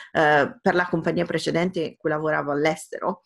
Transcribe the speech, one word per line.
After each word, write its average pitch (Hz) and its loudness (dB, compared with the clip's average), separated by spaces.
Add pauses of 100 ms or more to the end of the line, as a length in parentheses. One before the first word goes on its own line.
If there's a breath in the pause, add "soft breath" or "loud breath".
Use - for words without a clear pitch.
(120)
eh, 151 2
per 180 2
la 180 2
compagnia 170 -2
precedente 170 -2
in - -6
cui 156 -4
lavoravo 151 -2
all'estero, 156 -2